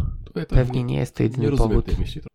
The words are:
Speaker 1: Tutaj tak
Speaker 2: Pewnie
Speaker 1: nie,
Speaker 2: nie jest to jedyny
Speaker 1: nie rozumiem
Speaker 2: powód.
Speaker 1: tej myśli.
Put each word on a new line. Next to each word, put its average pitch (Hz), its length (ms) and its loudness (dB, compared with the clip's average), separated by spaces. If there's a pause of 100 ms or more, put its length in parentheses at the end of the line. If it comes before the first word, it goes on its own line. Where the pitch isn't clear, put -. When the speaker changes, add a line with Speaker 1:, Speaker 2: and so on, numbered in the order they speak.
(260)
Speaker 1:
Tutaj - 200 -8
tak - 140 4
Speaker 2:
Pewnie 127 240 0
Speaker 1:
nie, 123 100 -4
Speaker 2:
nie 139 60 0
jest 139 160 -4
to 117 80 0
jedyny 117 200 0
Speaker 1:
nie 110 60 2
rozumiem 120 200 4
Speaker 2:
powód. 104 160 2
Speaker 1:
tej - 120 -2
myśli. - 240 -6 (140)